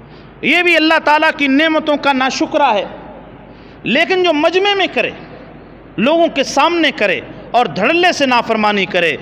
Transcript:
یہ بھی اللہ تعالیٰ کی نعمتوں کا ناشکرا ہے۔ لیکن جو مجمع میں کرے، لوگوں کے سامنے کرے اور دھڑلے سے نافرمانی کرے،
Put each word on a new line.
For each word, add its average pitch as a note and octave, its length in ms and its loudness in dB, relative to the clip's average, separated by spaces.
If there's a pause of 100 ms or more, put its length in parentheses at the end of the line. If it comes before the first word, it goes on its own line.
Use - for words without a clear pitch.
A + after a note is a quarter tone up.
(420)
یہ E4 200 2
بھی F4 140 2
اللہ D#4 280 4
تعالیٰ D4+ 320 2
کی C#4+ 100 -2
نعمتوں D4+ 500 2
کا C#4+ 160 0
ناشکرا C4+ 600 0
ہے۔ F#3+ 100 -2 (960)
لیکن E4+ 400 0
جو F4 100 2
مجمع F4+ 420 0
میں F#4+ 200 0
کرے، G3 160 -2 (840)
لوگوں D#4 320 2
کے C4+ 160 -2
سامنے D#4 480 0
کرے F3+ 280 -2 (300)
اور F3+ 160 2
دھڑلے D4+ 460 0
سے C#4 140 0
نافرمانی G#3+ 600 0
کرے، E3+ 360 0